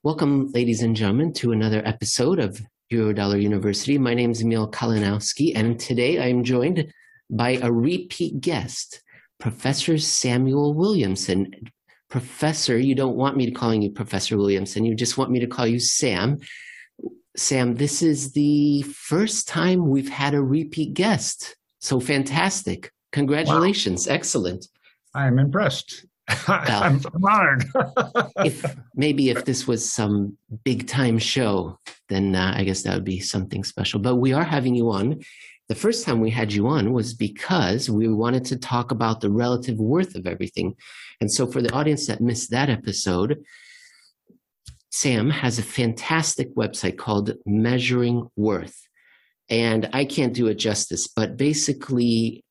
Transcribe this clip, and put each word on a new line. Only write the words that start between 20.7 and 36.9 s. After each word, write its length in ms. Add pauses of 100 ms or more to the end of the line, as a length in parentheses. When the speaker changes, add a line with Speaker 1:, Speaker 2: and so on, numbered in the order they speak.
Speaker 1:
guest. 640 (240)
So 200
fantastic. 920 (200)
Congratulations. 960
Speaker 2:
Wow. 60
Speaker 1:
Excellent. 540 (480)
Speaker 2:
I 100
am 140
impressed. 680
<laughs> 60 (320)
Speaker 1:
Well, 360
Speaker 2:
I'm, 160 (140)
I'm 100
honored. 420 (380)
<laughs> 340
Speaker 1:
if, 280 (300)
maybe 340
if 160
this 220
was 260
some 420 (280)
big 240
time 320
show, 580 (320)
then, 260
uh, 200
I 80
guess 180
that 140
would 100
be 140
something 440
special. 360
But 160
we 180
are 100
having 300
you 160
on. 300 (500)
The 60
first 280
time 180
we 100
had 200
you 160
on 260